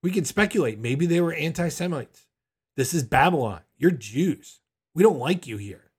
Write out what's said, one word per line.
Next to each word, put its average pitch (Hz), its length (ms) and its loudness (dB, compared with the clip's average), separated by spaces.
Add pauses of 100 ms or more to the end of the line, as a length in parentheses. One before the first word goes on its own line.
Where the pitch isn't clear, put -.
We 185 80 -2
can 185 160 -2
speculate. 208 520 0
Maybe 131 280 -2
they 170 140 2
were 170 120 0
anti-Semites. 165 920 -6 (500)
This - 160 -2
is 170 100 0
Babylon. 131 600 2 (160)
You're 175 120 6
Jews. 131 720 -4 (340)
We 165 80 2
don't 202 160 6
like 240 280 -2
you 110 100 -10
here. 101 420 -14